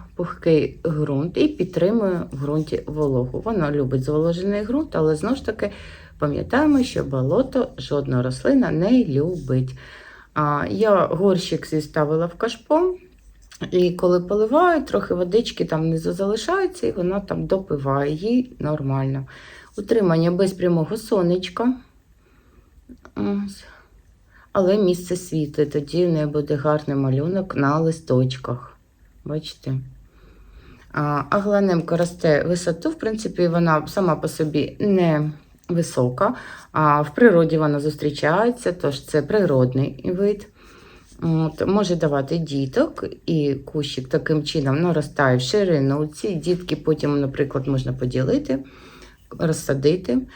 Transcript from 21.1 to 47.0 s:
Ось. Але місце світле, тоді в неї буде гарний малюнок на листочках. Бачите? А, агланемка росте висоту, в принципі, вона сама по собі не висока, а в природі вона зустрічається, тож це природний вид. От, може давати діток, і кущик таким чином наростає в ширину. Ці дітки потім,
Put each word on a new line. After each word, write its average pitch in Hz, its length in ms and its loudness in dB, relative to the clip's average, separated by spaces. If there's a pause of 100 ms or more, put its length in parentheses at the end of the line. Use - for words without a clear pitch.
Ось. 202 480 -4 (880)
Але 196 260 2
місце 185 380 0
світле, 151 500 -2
тоді 151 400 -2
в 170 60 2
неї 151 140 0
буде 147 300 -2
гарний 147 420 0
малюнок 147 580 -2
на 139 240 2
листочках. 127 1000 -2 (480)
Бачите? 143 520 -8 (1120)
А, 147 380 -2
агланемка 196 680 2
росте 165 460 2
висоту, 175 460 -2
в 320 60 -6
принципі, 214 520 -2
вона 165 400 2
сама 175 280 2
по 156 120 -4
собі 151 520 -2
не 165 520 2 (380)
висока, 165 640 0 (380)
а 151 300 4
в 147 140 -4
природі 170 420 6
вона 151 220 2
зустрічається, 156 920 0
тож 143 340 -4
це 147 160 0
природний 139 960 2
вид. 202 300 0 (720)
От, 160 460 0
може 196 280 2
давати 147 420 0
діток, 143 680 -2 (200)
і 147 280 0
кущик 139 540 -6
таким 156 360 0
чином 147 380 0
наростає 147 560 2
в 123 40 0
ширину. 151 640 2
Ці 190 280 -6
дітки 175 400 -2
потім, 151 460 0